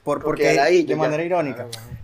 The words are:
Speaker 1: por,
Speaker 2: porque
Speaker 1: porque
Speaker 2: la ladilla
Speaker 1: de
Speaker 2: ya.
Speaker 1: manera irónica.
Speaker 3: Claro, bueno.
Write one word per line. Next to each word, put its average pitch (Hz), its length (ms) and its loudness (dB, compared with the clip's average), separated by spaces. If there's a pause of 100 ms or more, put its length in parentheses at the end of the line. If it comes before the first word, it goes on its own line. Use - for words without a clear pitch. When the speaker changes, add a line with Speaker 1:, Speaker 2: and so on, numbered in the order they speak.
Speaker 1:
por, 147 180 -4
Speaker 2:
porque - 20 -10
Speaker 1:
porque 147 200 0 (120)
Speaker 2:
la 143 80 4
ladilla 175 240 6
Speaker 1:
de - 0 -
Speaker 2:
ya. 151 80 0
Speaker 1:
manera 156 280 0
irónica. 147 440 -2
Speaker 3:
Claro, - 180 -14
bueno. - 180 -14